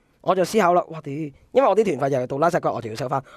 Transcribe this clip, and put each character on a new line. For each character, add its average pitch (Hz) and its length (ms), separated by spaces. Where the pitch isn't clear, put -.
我 175 140
就 185 100
思 214 140
考 175 140
啦， 175 160
哇 156 120
屌！ 147 120
因 147 200
為 254 100
我 208 120
啲 196 220
團 139 140
費 139 80
又 123 80
到 135 100
拉 160 120
薩 175 100
骨， 160 160
我 120 60
就 113 80
要 110 60
收 127 120
返。 135 160